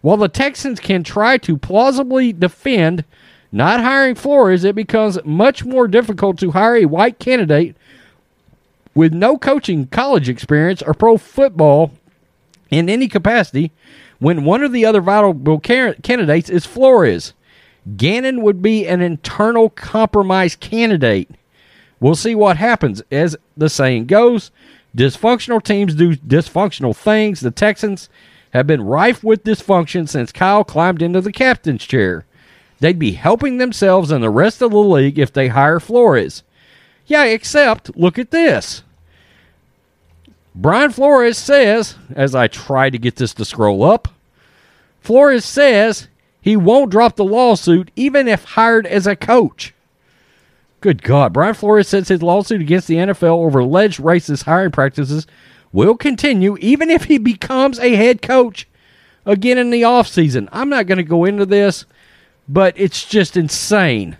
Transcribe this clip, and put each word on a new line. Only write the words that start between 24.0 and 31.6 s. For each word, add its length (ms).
goes, 460
dysfunctional 680
teams 320
do 200
dysfunctional 800
things. 460
The 100
Texans 560
have 140
been 180
rife 360
with 220
dysfunction 640
since 240
Kyle 320
climbed 380
into 180
the 140
captain's 500